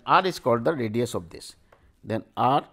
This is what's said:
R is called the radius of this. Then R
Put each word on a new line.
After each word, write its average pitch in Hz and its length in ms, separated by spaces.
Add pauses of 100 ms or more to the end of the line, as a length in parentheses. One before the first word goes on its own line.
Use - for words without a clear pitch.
R 175 200
is 180 120
called 117 260
the 151 80
radius 117 420
of 87 160
this. - 240 (480)
Then 110 220 (120)
R 135 360